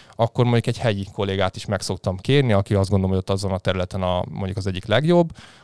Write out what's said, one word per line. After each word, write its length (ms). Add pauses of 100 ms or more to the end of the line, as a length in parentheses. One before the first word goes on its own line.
(160)
akkor 280
mondjuk 220
egy 120
helyi 340
kollégát 440
is 100
meg 140
szoktam 360
kérni, 360
aki 220
azt 160
gondolom, 240
hogy 120
ott 40
azon 220
a 60
területen 440
a, 260
mondjuk 280
az 100
egyik 200
legjobb, 440 (340)